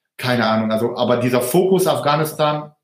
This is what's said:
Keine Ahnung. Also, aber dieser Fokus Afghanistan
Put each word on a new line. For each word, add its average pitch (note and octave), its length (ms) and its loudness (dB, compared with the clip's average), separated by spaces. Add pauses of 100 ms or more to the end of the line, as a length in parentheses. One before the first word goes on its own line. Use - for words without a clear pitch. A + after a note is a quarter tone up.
(180)
Keine A#2+ 280 0
Ahnung. A2 260 0
Also, A#2 240 -2
aber A#2+ 220 0
dieser B2 240 2
Fokus F3+ 460 2
Afghanistan D3+ 840 -2 (100)